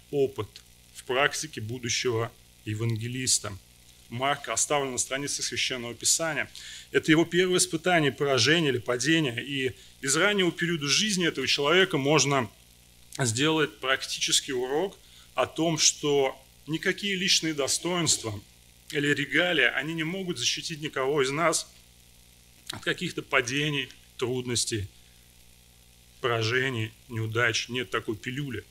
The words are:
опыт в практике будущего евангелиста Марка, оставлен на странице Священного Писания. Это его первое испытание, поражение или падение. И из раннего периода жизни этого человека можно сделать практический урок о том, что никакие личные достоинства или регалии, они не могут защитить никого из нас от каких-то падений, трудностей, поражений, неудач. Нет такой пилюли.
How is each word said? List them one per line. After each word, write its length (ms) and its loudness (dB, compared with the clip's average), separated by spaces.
опыт 380 0
в 100 -18
практике 560 -2
будущего 720 -4
евангелиста 880 -2
Марка, 440 -2
оставлен 400 0
на 60 -4
странице 440 -4
Священного 520 -4
Писания. 540 0
Это 180 4
его 140 8
первое 340 2
испытание, 540 2
поражение 580 4
или 80 0
падение. 680 0
И 280 -4
из 160 0
раннего 360 4
периода 340 -2
жизни 400 2
этого 220 -2
человека 500 4
можно 500 4
сделать 600 0
практический 760 -2
урок 440 -2
о 120 2
том, 320 0
что 640 2
никакие 480 -2
личные 380 2
достоинства 840 0
или 180 0
регалии, 560 2
они 300 0
не 100 -2
могут 340 -6
защитить 420 -4
никого 420 0
из 80 2
нас 380 0
от 140 -10
каких-то 380 -4
падений, 680 0
трудностей, 680 -2
поражений, 720 -2
неудач. 600 -2
Нет 220 -6
такой 260 -4
пилюли. 540 -8